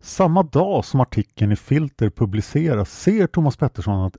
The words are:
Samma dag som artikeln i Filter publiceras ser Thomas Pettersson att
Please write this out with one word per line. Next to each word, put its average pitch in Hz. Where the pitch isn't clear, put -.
Samma 185
dag 170
som -
artikeln -
i 107
Filter 139
publiceras 107
ser 202
Thomas 156
Pettersson 98
att 92